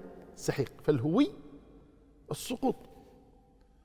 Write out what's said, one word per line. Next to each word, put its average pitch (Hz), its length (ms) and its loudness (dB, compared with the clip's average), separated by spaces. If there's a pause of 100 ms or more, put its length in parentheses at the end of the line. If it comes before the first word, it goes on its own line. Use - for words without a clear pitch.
(360)
سحيق." - 360 -2 (120)
فالهوي 160 480 4 (1000)
السقوط. 247 440 -2 (1120)